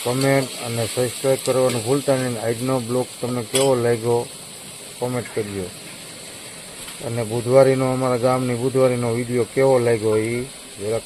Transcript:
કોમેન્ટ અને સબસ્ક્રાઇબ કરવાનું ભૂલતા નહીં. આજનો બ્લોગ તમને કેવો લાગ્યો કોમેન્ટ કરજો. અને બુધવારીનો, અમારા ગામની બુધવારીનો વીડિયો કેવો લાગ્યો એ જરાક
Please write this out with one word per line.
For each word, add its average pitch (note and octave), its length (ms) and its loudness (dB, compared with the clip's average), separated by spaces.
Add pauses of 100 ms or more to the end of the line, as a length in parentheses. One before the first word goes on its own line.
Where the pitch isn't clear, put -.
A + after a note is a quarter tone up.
કોમેન્ટ C3+ 460 2 (160)
અને A#2 200 -4
સબસ્ક્રાઇબ B2+ 600 0
કરવાનું B2 380 2
ભૂલતા C3+ 320 2
નહીં. A#2+ 300 -2
આજનો B2 340 0
બ્લોગ A#2+ 260 -2 (160)
તમને B2 220 -2
કેવો C3+ 320 2
લાગ્યો A#2+ 520 2 (720)
કોમેન્ટ B2 360 -4
કરજો. G2+ 280 -4 (1400)
અને A#2 180 -2
બુધવારીનો, C3 680 4
અમારા B2+ 240 2
ગામની B2+ 380 2
બુધવારીનો B2 580 2
વીડિયો A#2+ 300 0
કેવો C3+ 360 4
લાગ્યો A2 380 2
એ A#2 240 0 (380)
જરાક G#2+ 260 -2